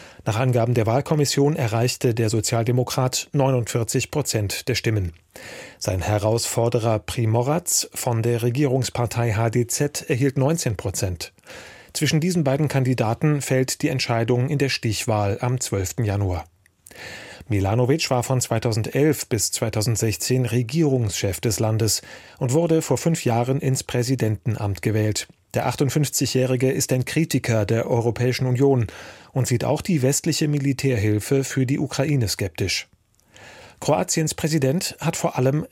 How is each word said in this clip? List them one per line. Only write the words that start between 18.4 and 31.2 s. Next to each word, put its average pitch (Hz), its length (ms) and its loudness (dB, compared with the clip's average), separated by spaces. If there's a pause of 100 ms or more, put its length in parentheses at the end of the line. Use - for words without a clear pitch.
zweitausendelf 123 840 0
bis - 240 -2
zweitausendsechzehn 113 960 -2
Regierungschef 120 960 0
des 113 200 0
Landes 110 400 0 (380)
und 123 140 -2
wurde 160 280 4
vor 151 160 0
fünf - 300 0
Jahren 120 340 2
ins 131 240 0
Präsidentenamt 113 960 -2
gewählt. 107 480 0 (240)
Der 123 140 0
achtundfünfzigjährige 131 1040 0
ist - 200 -2
ein 127 140 2
Kritiker 120 640 0
der 113 240 0
Europäischen 120 560 0
Union 127 400 4 (460)
und 123 140 0
sieht 117 160 0
auch 127 200 0
die 165 180 0
westliche 147 480 0
Militärhilfe 131 960 0